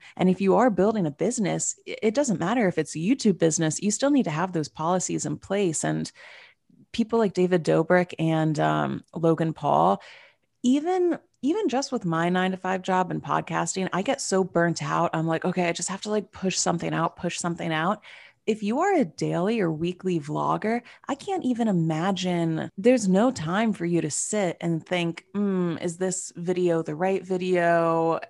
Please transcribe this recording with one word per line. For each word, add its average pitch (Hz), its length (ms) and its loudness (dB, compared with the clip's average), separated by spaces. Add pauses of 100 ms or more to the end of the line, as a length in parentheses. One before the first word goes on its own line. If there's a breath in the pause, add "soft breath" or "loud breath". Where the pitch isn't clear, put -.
(160 loud breath)
And 185 140 4
if 185 100 0
you 190 140 4
are 226 160 6
building 196 360 2
a 147 40 -2
business, 165 640 -2 (140)
i-, - 140 -8
it 214 120 2
doesn't 247 240 0
matter 202 300 0
if 165 100 -2
it's 156 160 -2
a 156 60 -6
YouTube 202 380 2
business, 160 440 2
you 208 80 0
still 269 200 0
need 269 140 4
to 175 60 -4
have 170 220 -2
those 160 160 -2
policies 170 580 -2
in 147 120 -4
place. 196 440 -2
And 156 300 -2 (800 loud breath)
people 233 260 0
like 208 160 2
David 180 300 2
Dobrik 165 540 2
and, 160 420 0
um, 151 420 0 (120)
Logan 165 400 0
Paul, 156 460 2 (640 loud breath)
even, 330 560 2 (220)
even 349 300 0
just 269 200 -2
with 233 140 -4
my 165 240 0
nine-to-five 185 540 -2
job 185 280 0
and 156 120 -6
podcasting, 160 720 -2
I 180 80 0
get 262 180 -2
so 190 240 0
burnt 170 380 0
out. 156 320 0
I'm 160 120 0
like, 160 200 -2
"Okay, 180 240 0
I - 20 0
just 170 160 -6
have 190 140 -8
to, 214 80 -6
like, 214 220 -4
push - 260 -4
something 165 340 -2
out, 160 240 -2
push - 220 -6
something 170 340 -4
out." 175 300 0 (440 loud breath)
If 220 160 0
you 220 180 0
are 392 140 2
a 285 100 4
daily 170 560 -2
or 170 100 0
weekly 175 480 -2
vlogger, 151 640 -2 (260 loud breath)
I 269 60 -2
can't 381 300 -6
even 233 240 0
imagine, 170 1080 0
there's 226 300 4
no 196 240 4
time 202 420 -2
for 170 140 -4
you 170 160 2
to 156 80 -2
sit 196 500 -2
and 165 240 -2
think, 170 400 -4 (100)
"Hmm, 185 460 0
is 170 180 -6
this 185 380 -4
video 175 460 0
the 160 120 -6
right 185 300 -2
video? 170 920 2 (120)